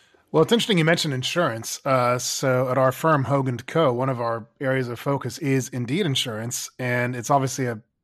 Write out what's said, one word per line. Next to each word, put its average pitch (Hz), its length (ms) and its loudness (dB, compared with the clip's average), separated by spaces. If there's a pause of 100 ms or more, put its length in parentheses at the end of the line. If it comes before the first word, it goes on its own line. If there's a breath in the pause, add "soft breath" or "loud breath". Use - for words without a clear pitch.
(320 loud breath)
Well, 156 100 6
it's 156 120 4
interesting 226 240 2
you 156 80 4
mentioned 165 280 2
insurance. 127 720 -2
Uh, 123 320 2
so 127 520 0
at 127 80 0
our 131 160 4
firm, 151 320 2
Hogan 131 300 0
and - 120 -12
Co., 160 240 2
one 123 180 -2
of 123 120 -4
our 117 260 -4 (140)
areas 131 260 0
of 117 100 -8
focus 135 420 -4
is 135 300 0
indeed 131 360 -2
insurance. 120 760 -4
And 123 380 -2
it's 113 120 -4
obviously 135 360 2
a 113 160 -6 (220)